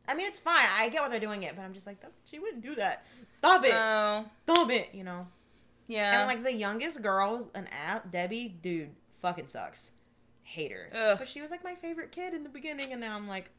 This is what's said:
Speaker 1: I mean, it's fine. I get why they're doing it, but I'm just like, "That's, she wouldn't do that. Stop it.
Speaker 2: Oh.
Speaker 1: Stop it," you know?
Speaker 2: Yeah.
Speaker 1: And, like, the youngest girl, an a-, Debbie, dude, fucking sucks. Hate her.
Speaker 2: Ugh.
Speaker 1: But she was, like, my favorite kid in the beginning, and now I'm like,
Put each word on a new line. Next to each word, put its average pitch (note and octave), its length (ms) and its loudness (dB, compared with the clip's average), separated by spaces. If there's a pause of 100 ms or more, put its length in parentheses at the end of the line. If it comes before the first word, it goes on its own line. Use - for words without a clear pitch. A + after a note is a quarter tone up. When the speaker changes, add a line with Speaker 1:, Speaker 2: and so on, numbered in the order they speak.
Speaker 1:
I - 60 0
mean, F4+ 140 -2
it's - 100 -10
fine. D#4 380 4
I A3+ 140 2
get D4+ 120 0
why C#4+ 80 0
they're A#3 100 -2
doing G#3 220 -6
it, D#3 140 -8
but F#3+ 80 -14
I'm F#3+ 100 -12
just F#3+ 140 -18
like, G3+ 140 -16
"That's, - 140 -20 (100)
she D4+ 120 -18
wouldn't D#4+ 240 -8
do C4+ 140 -8
that. G3+ 280 -2 (300)
Stop F4+ 320 8
it. A#3 80 8
Speaker 2:
Oh. G#3+ 520 2 (180)
Speaker 1:
Stop E4 260 6
it," A3+ 240 0
you F#3+ 100 -12
know? F3+ 220 -10 (600)
Speaker 2:
Yeah. G3+ 320 4
Speaker 1:
And, G#3 80 4
like, A#3+ 160 0
the C4 100 2
youngest A3+ 480 -4
girl, G3+ 540 2
an F#3+ 120 -8 (200)
a-, G#3 140 -4 (100)
Debbie, F#3 500 -4
dude, E3 300 -4 (300)
fucking F3 260 -4
sucks. - 440 -12 (520)
Hate D3 280 -6
her. F#2 220 -12
Speaker 2:
Ugh. G#3+ 240 4
Speaker 1:
But C4 100 -8
she C#4+ 140 -12
was, D4+ 80 -10
like, F4 140 -10
my F4+ 100 -8
favorite E4 380 -8
kid F4+ 240 -8
in D4+ 80 -6
the D4 60 -12
beginning, C#4 420 -4
and B3 100 -10
now A3 140 -8
I'm G#3 120 -10
like, F#3+ 320 -10